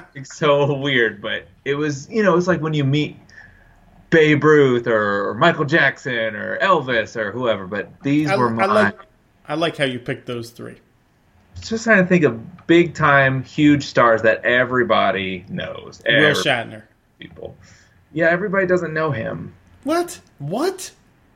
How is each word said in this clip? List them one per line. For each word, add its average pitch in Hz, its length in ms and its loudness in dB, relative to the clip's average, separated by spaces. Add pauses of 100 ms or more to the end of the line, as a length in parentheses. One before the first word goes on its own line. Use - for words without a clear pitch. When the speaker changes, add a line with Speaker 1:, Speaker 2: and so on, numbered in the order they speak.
(160)
Speaker 1:
like, 135 100 -16
so 143 520 0
weird, 120 440 -2
but 107 240 -8 (200)
it 139 100 -4
was, 147 340 -6
you 220 140 -2
know, 175 140 4
it's 175 100 0
like 160 140 0
when 156 120 -4
you 147 120 0
meet 143 320 -2 (920)
Babe 151 320 6
Ruth 135 440 4
or, 104 420 0
or 107 40 -6
Michael 156 320 0
Jackson 127 720 -2
or 101 220 -8
Elvis 131 580 0
or 104 160 -4
whoever, 110 340 -2
but 98 220 -8 (140)
these 147 260 0
Speaker 2:
I, 196 80 0
Speaker 1:
were 120 120 2
my 113 140 -2
Speaker 2:
I 196 40 2
like, 208 320 0 (500)
I 151 60 -6
like 165 200 -2
how 151 100 -4
you 123 140 -4
picked 123 280 -8
those 120 240 -10
three. 117 260 -18 (840)
Speaker 1:
Just 226 240 -8
trying 208 180 6
to 180 40 -2
think 180 160 2
of 117 440 -2
big 170 260 4
time, 139 500 2
huge 147 440 2
stars 117 340 2
that 110 240 2
everybody 104 1040 0
knows. - 560 -12
Speaker 2:
Will 117 220 2
Speaker 1:
Every- 143 160 0
Speaker 2:
Shatner. 117 400 -4 (340)
Speaker 1:
people. - 400 -18 (560)
Yeah, 165 160 0
everybody 185 380 0
doesn't 170 260 0
know 156 160 -2
him. 107 460 -8 (280)
Speaker 2:
What? 339 360 -4 (180)
What? 247 540 -6 (440)